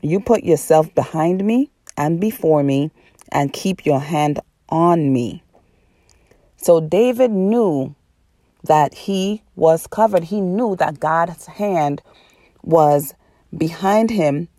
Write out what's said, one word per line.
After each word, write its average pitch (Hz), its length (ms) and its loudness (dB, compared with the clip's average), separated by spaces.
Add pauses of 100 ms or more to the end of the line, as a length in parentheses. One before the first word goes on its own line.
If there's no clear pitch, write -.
"You 202 180 -2
put 226 240 0
yourself 156 500 2
behind 165 480 -2
me 233 300 0 (240)
and 160 240 -2
before 160 440 0
me 139 280 0 (400)
and 143 220 -2
keep - 320 -6
your 139 160 0
hand 147 400 -2 (260)
on 165 460 2
me." 120 280 -4 (1160)
So 170 240 2
David 226 500 2
knew 190 640 0 (680)
that 151 300 2
he 196 480 -6 (140)
was 160 320 2
covered. 208 380 0
He 202 160 -4
knew 190 340 -2
that 151 240 -4
God's 165 460 -2
hand 165 560 -4 (640)
was 147 500 2 (420)
behind 190 540 0
him 175 500 -2